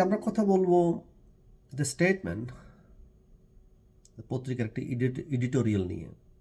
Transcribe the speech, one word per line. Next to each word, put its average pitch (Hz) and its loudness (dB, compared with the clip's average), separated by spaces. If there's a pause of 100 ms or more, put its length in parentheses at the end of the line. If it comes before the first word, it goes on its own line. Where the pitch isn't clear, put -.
আমরা 196 2
কথা 214 0 (100)
বলবো 180 6 (960)
The 143 0
Statement, 170 0 (1800)
পত্রিকার 127 -4
একটি 131 -8 (120)
এডিট-, 123 -2 (100)
এডিটোরিয়াল 120 0
নিয়ে। - -10 (340)